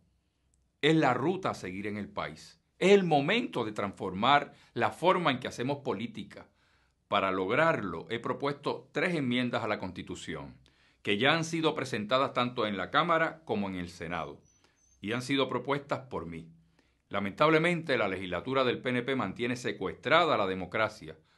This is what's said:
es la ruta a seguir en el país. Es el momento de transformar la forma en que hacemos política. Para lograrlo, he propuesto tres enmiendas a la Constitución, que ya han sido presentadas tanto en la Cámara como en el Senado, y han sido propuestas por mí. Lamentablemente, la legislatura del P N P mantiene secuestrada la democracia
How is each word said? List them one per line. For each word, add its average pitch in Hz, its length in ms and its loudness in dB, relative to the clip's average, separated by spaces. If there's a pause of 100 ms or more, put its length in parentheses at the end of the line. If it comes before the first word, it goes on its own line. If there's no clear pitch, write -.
(800)
es 156 140 6
la 143 180 6
ruta 131 360 0
a 104 60 -2
seguir 98 320 -8
en 104 100 -6
el 101 100 -8
país. - 540 -10 (180)
Es 180 120 6
el 202 120 8
momento 160 640 2
de 107 60 -6
transformar 107 840 2 (200)
la 113 180 2
forma 175 400 2
en 123 80 -2
que 117 80 -6
hacemos 127 320 -4
política. 107 680 -8 (600)
Para 95 240 2
lograrlo, 101 800 0
he 117 100 -4
propuesto 127 720 -4
tres 175 240 0
enmiendas 123 480 0
a 113 40 -4
la 104 120 -2
Constitución, 87 760 -10 (460)
que 101 160 2
ya 135 160 4
han 165 100 0
sido 160 300 0
presentadas 127 600 -2
tanto 123 340 0
en 104 100 -4
la 90 140 -4
Cámara 160 540 0
como 104 240 -2
en 95 60 -6
el 87 140 -6
Senado, 80 500 -8 (640)
y 101 120 -4
han 127 80 -2
sido 135 280 0
propuestas 135 520 -4
por 85 240 -8
mí. 82 260 -12 (580)
Lamentablemente, 156 880 2
la 107 100 0
legislatura 95 560 -2
del 113 180 0
P 127 80 -2
N 123 120 0
P 131 140 -2
mantiene 117 400 -2
secuestrada 123 840 0
la 104 80 2
democracia 92 720 -4 (200)